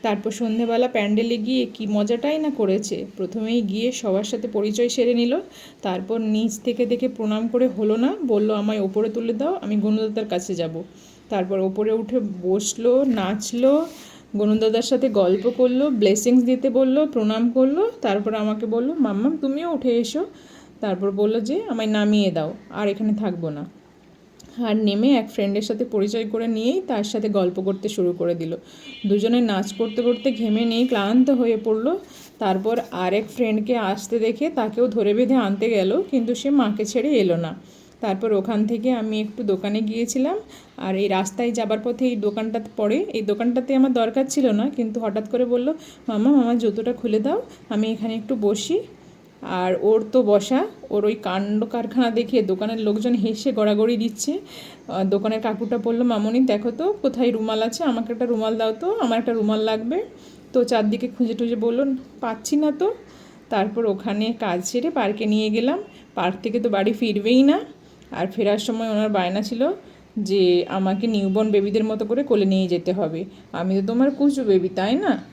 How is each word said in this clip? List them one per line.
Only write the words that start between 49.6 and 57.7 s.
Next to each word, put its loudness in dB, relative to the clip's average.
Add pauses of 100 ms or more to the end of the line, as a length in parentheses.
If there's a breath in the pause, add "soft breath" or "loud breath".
ওর 4
তো 4
বসা, 2 (220)
ওর 0
ওই 2
কাণ্ড -2
কারখানা 0
দেখে 2
দোকানের -2
লোকজন 0
হেসে 0
গড়াগড়ি 2
দিচ্ছে। -4 (480 loud breath)
আহ, -2
দোকানের 0
কাকুটা -2
বলল, 0
"মামুনি, 2
দেখো 2
তো -2
কোথায় 0
রুমাল -2
আছে, -4